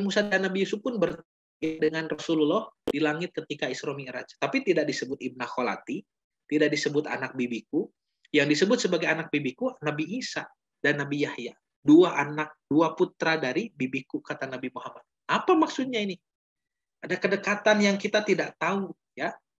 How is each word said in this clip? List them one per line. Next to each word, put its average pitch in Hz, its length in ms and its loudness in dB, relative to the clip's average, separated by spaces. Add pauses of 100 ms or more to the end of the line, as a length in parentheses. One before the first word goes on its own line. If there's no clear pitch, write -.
Musa 196 180 2
dan 190 240 0
Nabi 190 160 0
Yusuf 208 220 -2
pun 240 180 -2
bertemu 165 240 -2 (340)
dengan 160 480 -2
Rasulullah 156 640 0 (160)
di 151 160 -2
langit 156 320 -2
ketika 151 320 -6
Isra 143 240 -6
Mi'raj. 127 480 -12
Tapi 262 240 0
tidak 160 240 2
disebut 131 320 -6
Ibna 123 240 -8
Kholati, 120 560 -4 (480)
tidak 147 240 2
disebut 147 340 0
anak 123 300 -6
bibiku. 123 560 -4 (380)
Yang 147 320 4
disebut 208 160 4
sebagai 170 320 0
anak 160 240 -4
bibiku 151 480 -4
Nabi 156 400 -4
Isa - 240 -8 (340)
dan 147 220 0
Nabi 143 240 -2
Yahya. 117 320 -10 (240)
Dua 165 320 8
anak, 147 560 -4
dua 160 240 4
putra 165 480 0
dari 156 320 -2
bibiku, 131 480 -6
kata 139 240 -8
Nabi 131 240 -8
Muhammad. - 320 -14 (240)
Apa 320 320 4
maksudnya 262 400 0
ini? 202 160 -2 (840)
Ada 180 160 -4
kedekatan 202 640 2
yang 202 160 4
kita 208 260 0
tidak 170 380 0
tahu, 180 320 -2 (240)
ya. 160 160 -4 (280)